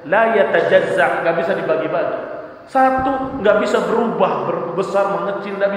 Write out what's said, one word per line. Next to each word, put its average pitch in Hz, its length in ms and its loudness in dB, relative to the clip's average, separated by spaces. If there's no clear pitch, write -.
La 220 320 2
yatajazza, 175 880 2
nggak 165 160 2
bisa 175 160 0
dibagi-bagi. 160 640 -2
Satu 262 720 0
nggak 202 240 4
bisa 226 240 0
berubah, 220 640 0
berbesar, 190 640 -2
mengecil, 202 400 -6
nggak 196 220 0